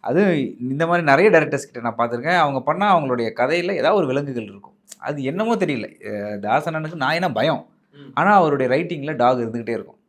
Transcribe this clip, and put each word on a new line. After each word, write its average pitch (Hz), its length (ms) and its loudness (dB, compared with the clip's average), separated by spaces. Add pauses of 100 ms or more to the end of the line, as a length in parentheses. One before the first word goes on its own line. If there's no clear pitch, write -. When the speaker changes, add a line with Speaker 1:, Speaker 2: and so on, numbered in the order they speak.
Speaker 1:
அதுவும் 180 280 2 (280)
இந்த 135 260 -2
மாதிரி 170 200 0
நிறைய 147 240 6
டைரக்டர்ஸ் 147 360 2
கிட்ட - 140 -14
நான் 117 180 -4
பார்த்திருக்கேன். 120 400 0
அவங்க 143 220 0
பண்ணா 165 280 -2
அவங்களுடைய 131 440 2
கதையில 170 420 0
ஏதாவது 170 240 2
ஒரு 170 80 2
விலங்குகள் 127 440 -4
இருக்கும். 101 240 -20 (240)
அது 143 240 -6
என்னமோ 190 320 -2
தெரியல. 147 320 -2 (180)
அஹ், 104 360 -8
தாஸ் 127 280 0
அண்ணனுக்கு 160 280 -8
நாய்னா 160 360 -2
பயம். 135 300 0 (340)
Speaker 2:
ம். - 180 -20
Speaker 1:
ஆனா 190 200 4
அவருடைய 143 360 4
ரைட்டிங்ல 151 460 -2
டாக் 123 220 4
இருந்துகிட்டே 117 320 -6
இருக்கும். 107 380 -8